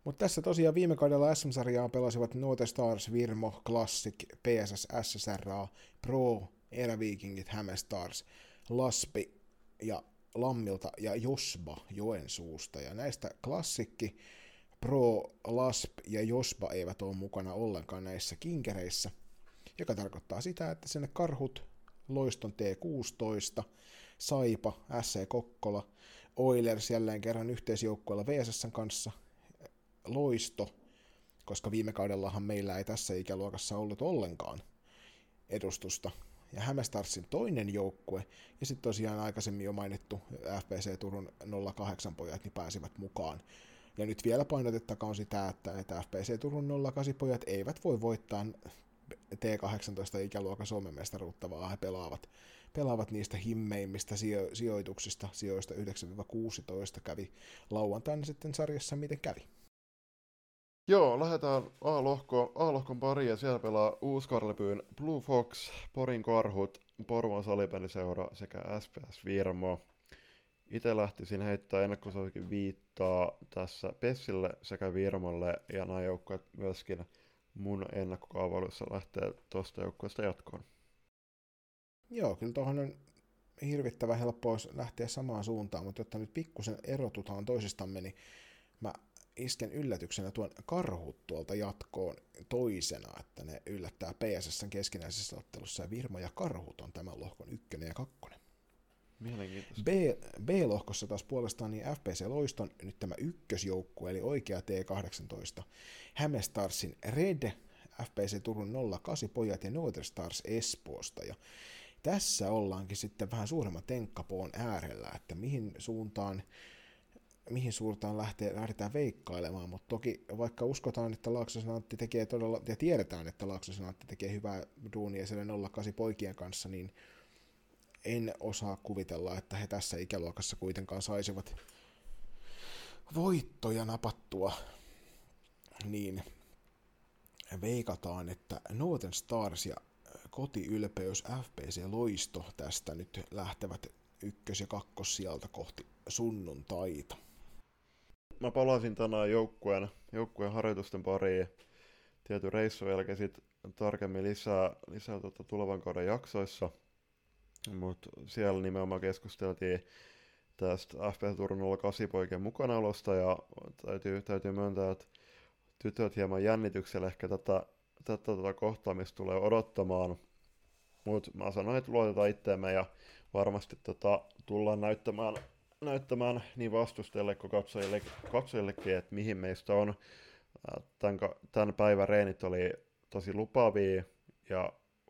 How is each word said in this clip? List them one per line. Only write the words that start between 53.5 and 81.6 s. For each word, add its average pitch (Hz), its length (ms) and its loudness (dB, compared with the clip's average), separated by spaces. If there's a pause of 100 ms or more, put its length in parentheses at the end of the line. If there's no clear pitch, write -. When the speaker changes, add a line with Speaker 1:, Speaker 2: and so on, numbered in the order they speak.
Speaker 1:
sijo-, 101 380 0
sijoituksista, 101 800 -2
sijoista 98 420 -2
yhdeksän 92 360 -6
viiva 101 140 -8
kuusitoista, 104 800 -6
kävi 95 300 -8 (380)
lauantaina 113 560 0
sitten 147 300 -6
sarjassa 147 400 -2
miten 143 240 -4
kävi. - 280 -6 (1400)
Speaker 2:
Joo, 156 320 10
lähdetään 147 440 4 (180)
A-lohko-, 135 760 4
A-lohkon 135 440 2
pariin, 135 300 4
ja 110 80 4
siellä 123 220 2
pelaa 107 420 6
Uuskarlepyyn 107 800 2 (120)
Blue 151 260 -2
Fox, 120 500 2 (220)
Porin 127 300 0
Karhut, 101 580 4 (260)
Porvoon 113 360 2
salibändiseura 95 920 2
sekä 95 260 -10 (200)
S - 100 -10
P - 80 -18 (140)
S - 140 -16
Virmo. 92 600 2 (880)
Ite 113 260 2
lähtisin 101 440 0
heittää 101 420 2
ennakkosuosikin 98 640 -2
viittaa 92 880 2 (120)
tässä 95 500 -6
Pessille 113 500 0 (120)
sekä 95 320 -2
Virmolle, 90 600 2 (200)
ja 95 120 0
nämä 92 160 -2
joukkueet 92 400 -2 (160)
myöskin 92 480 -4 (480)
mun 98 380 -2
ennakkokaavailussa 92 1000 -2
lähtee 98 440 -2 (160)
tosta 95 320 -4
joukkueesta 95 420 -4
jatkoon. - 400 -4 (1500)